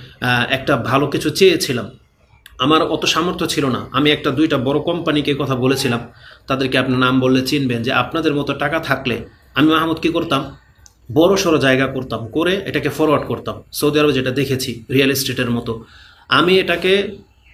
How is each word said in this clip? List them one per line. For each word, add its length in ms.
আহ, 320
একটা 240
ভালো 300
কিছু 220
চেয়েছিলাম, 600
আমার 240
অত 220
সামর্থ্য 420
ছিল 220
না, 220
আমি 200
একটা 200
দুইটা 260
বড় 220
কোম্পানিকে 600
কথা 160
বলেছিলাম, 440
তাদেরকে 300
আপনার 220
নাম 200
বললে 220
চিনবেন, 420
যে 100
আপনাদের 420
মতো 180
টাকা 260
থাকলে 460
আমি 120
মাহমুদ 300
কী 120
করতাম, 460
বড় 240
সড়ো 200
জায়গা 300
করতাম, 400
করে 380
এটাকে 240
ফরওয়ার্ড 360
করতাম।" 300
সৌদি 280
আরবে 140
যেটা 180
দেখেছি 520
রিয়েল 180
এস্টেটের 400
মতো, 320
আমি 300
এটাকে, 580